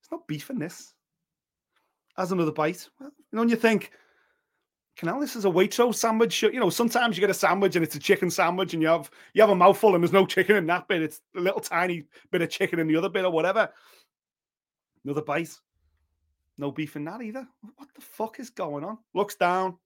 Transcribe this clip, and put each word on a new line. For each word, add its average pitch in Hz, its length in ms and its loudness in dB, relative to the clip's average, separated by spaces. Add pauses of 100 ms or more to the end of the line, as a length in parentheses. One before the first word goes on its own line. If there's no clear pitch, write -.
There's - 180 -12
no - 80 -20
beef 151 220 -10
in 254 100 -6
this." - 340 -12 (1200)
Has 185 140 -4
another 170 200 0
bite. 156 360 -4 (120)
Well, 277 180 -20
you - 180 -16
know, 220 80 -2
and 233 80 2
you 226 60 2
think, 226 340 2 (1040)
"Can 165 100 -8
hell, 220 120 -4
this 277 160 -6
is 208 100 -6
a 196 40 4
Waitrose 202 460 2
sandwich." 220 460 0
You 220 180 0
know, 202 100 2
sometimes 233 480 0
you 180 40 0
get 196 80 2
a 185 40 0
sandwich 185 420 2
and 165 100 2
it's 156 100 -8
a 147 40 -8
chicken 190 300 2
sandwich 180 440 0
and 160 80 -2
you 160 80 2
have, 160 200 0 (240)
you 196 80 4
have 214 80 8
a 196 60 6
mouthful 190 400 6
and 170 80 2
there's 170 100 0
no 190 120 8
chicken 190 300 2
in 180 120 0
that 175 200 -2
bit. 175 140 -2
It's 151 200 -8 (140)
a 190 40 -8
little 190 220 -2
tiny 175 440 -4 (260)
bit 175 100 0
of 165 80 -2
chicken 175 300 -2
in 160 80 0
the 156 100 2
other 185 120 -2
bit 185 160 -4
or 185 60 2
whatever. 180 400 0 (1300)
Another 143 160 -4
bite. 156 340 -6 (1040)
No 143 140 -6
beef 147 260 -10
in 147 80 -10
that 202 160 -12
either. 233 260 -12 (300)
What 277 180 -20
the - 60 -20
fuck - 380 -10
is 247 100 -16
going 147 340 -8
on? 208 140 -10 (160)
Looks 165 220 -2
down. 185 500 0